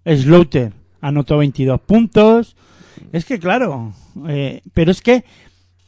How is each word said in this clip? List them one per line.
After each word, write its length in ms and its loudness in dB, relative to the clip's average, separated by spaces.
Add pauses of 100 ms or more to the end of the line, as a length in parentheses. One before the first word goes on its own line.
Slaughter 680 2 (280)
anotó 360 -2
veintidós 440 -2
puntos. 760 2 (580)
Es 120 -6
que, 140 -8
claro, 540 -4 (340)
eh, 340 -6 (120)
pero 180 0
es 120 -4
que 200 2 (640)